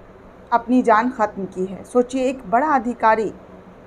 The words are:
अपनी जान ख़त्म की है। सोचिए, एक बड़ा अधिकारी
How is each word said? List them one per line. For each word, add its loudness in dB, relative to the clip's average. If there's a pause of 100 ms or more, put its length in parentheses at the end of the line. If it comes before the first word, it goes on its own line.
(540)
अपनी 2
जान 2
ख़त्म -4
की -6
है। -12
सोचिए, 0
एक -4
बड़ा 2
अधिकारी 0 (540)